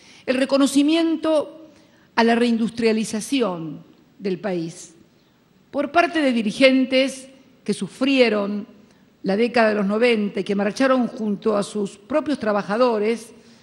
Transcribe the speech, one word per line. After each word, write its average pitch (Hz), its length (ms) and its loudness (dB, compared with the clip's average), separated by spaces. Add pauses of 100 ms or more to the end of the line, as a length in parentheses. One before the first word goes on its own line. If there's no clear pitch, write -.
(240)
El 254 120 -2
reconocimiento 294 1300 0 (480)
a 226 80 4
la 233 100 4
reindustrialización 220 1500 -2 (360)
del 190 200 -6
país 170 560 -8 (760)
por 285 220 -4
parte 330 300 2
de 262 100 2
dirigentes 262 960 2 (340)
que 208 120 -4
sufrieron 208 920 0 (580)
la 190 120 0
década 233 320 2
de 208 60 0
los 208 120 0
noventa 208 540 0
y 175 40 -4
que 202 100 -4
marcharon 240 520 0
junto 214 480 -2
a 202 80 0
sus - 360 -8
propios 294 400 -4
trabajadores, 214 960 -2 (280)